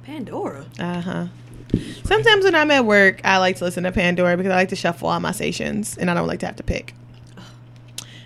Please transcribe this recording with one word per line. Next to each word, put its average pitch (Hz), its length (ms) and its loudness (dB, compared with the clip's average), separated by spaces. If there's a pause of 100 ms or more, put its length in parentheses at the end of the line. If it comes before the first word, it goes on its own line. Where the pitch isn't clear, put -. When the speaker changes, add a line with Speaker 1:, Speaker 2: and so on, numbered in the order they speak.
Speaker 1:
Pandora? 254 640 -10 (140)
Speaker 2:
Uh-huh. 175 480 -6 (760)
Sometimes 427 400 4
when 381 100 6
I'm 302 180 4
at 269 140 6
work, 196 380 6
I 190 160 4
like 185 180 2
to 175 60 -6
listen 180 220 -4
to 185 60 -2
Pandora 175 460 2
because 190 140 -2
I 185 40 2
like 190 140 2
to 196 60 -4
shuffle 170 340 -2
all 170 120 0
my 165 100 -2
stations, - 680 -4
and 175 140 0
I - 20 -2
don't 170 140 0
like 175 140 -6
to 180 40 -4
have - 120 -10
to - 60 -12
pick. - 300 -4 (1300)